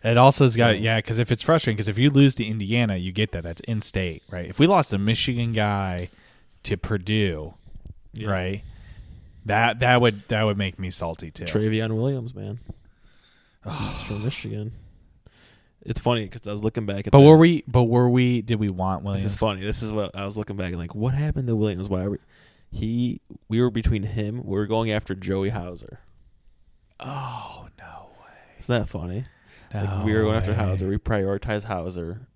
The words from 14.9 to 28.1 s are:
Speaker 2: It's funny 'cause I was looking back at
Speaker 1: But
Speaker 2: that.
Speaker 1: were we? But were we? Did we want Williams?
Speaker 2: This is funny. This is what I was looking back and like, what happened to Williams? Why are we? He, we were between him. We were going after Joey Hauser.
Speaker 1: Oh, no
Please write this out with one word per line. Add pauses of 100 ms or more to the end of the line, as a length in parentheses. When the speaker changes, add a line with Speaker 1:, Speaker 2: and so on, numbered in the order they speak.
Speaker 2:
It's
funny
'cause
I
was
looking
back
at
Speaker 1:
But
Speaker 2:
that.
Speaker 1:
were
we?
But
were
we?
Did
we
want
Williams?
Speaker 2:
This
is
funny.
This
is
what
I
was
looking
back
and
like,
what
happened
to
Williams?
Why
are
we? (540)
He, (260)
we
were
between
him.
We
were
going
after
Joey
Hauser. (1000)
Speaker 1:
Oh, (120)
no (100)